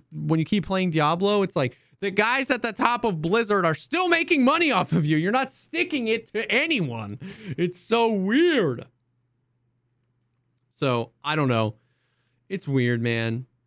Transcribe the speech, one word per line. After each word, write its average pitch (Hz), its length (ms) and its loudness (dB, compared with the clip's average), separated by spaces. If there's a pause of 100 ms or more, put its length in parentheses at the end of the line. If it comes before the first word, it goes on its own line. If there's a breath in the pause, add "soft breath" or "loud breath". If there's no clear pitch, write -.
(120)
when 151 260 0
you 160 80 2
keep 202 220 0
playing 185 240 0
Diablo, 175 500 2
it's 190 140 -2
like, 131 200 -2 (240 soft breath)
the 196 120 -4
guys 233 400 0
at 247 100 -2
the 226 120 -2
top 240 300 0
of 175 200 -2
Blizzard 202 420 2
are 160 80 2
still 359 340 -2
making 330 380 2
money 311 260 2
off 190 220 0
of 160 140 2
you. 156 100 2
You're 175 140 0
not 262 200 0
sticking 311 560 -4
it 226 260 -2
to 220 180 -4
anyone. 165 680 -2 (400 loud breath)
It's 180 220 -2
so 226 320 2
weird. 214 720 2 (1900)
So, 123 400 -2 (120)
I 151 120 -2
don't 147 120 2
know. 110 280 2 (720)
It's 190 180 -8
weird, 123 340 0
man. 117 440 -2 (220)